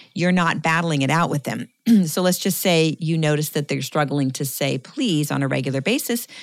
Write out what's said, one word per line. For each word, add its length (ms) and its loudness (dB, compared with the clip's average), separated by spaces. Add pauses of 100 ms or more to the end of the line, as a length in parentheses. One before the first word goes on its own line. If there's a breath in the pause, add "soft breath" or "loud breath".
(140 loud breath)
you're 180 2
not 300 2
battling 400 0
it 80 0
out 200 2
with 140 -2
them, 240 -6 (180)
<clears throat> 200 6
so 160 -2
let's 160 2
just 220 -2
say 380 2
you 180 -2
notice 340 0
that 180 -4
they're 140 -4
struggling 500 -2
to 120 -6
say 340 -4
please 520 -2
on 120 -2
a 60 0
regular 320 -2
basis, 460 -2 (160 loud breath)